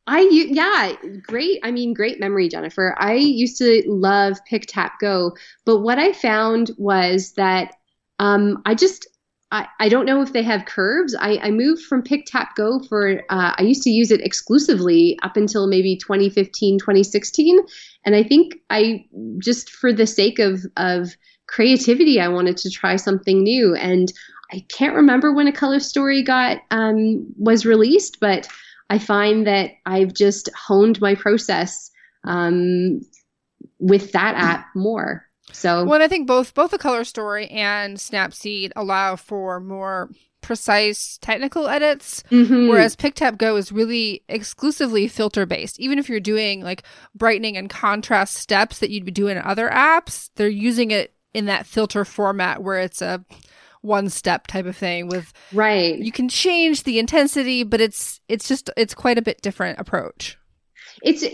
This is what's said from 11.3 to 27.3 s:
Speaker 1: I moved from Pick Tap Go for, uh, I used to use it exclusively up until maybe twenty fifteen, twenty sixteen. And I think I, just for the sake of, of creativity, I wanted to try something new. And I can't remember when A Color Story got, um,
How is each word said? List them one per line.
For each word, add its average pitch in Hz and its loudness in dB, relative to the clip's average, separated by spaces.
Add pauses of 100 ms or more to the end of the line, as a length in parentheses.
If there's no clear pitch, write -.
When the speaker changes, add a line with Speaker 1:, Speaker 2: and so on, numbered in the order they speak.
Speaker 1:
I 208 -2
moved 277 2
from 254 -2
Pick 294 -4
Tap - -6
Go 226 0
for, 202 0 (100)
uh, 185 0
I 180 0
used 262 2
to 247 4
use 226 2
it 214 4
exclusively 180 2
up - -6
until 208 0
maybe 185 2
twenty 196 0
fifteen, 196 0
twenty 196 4
sixteen. 302 4 (440)
And 208 4
I 214 6
think 285 4 (140)
I, 214 0 (340)
just 240 -2
for 247 0
the 220 4
sake 220 0
of, 190 0 (120)
of 180 -2 (320)
creativity, 254 4
I 175 2
wanted 180 0
to 190 -8
try 185 -2
something 190 2
new. 214 4
And 180 0 (400)
I 190 -14
can't 302 -2
remember 277 6
when 294 2
A 285 2
Color 277 0
Story 277 0
got, 254 0 (140)
um, 220 0 (140)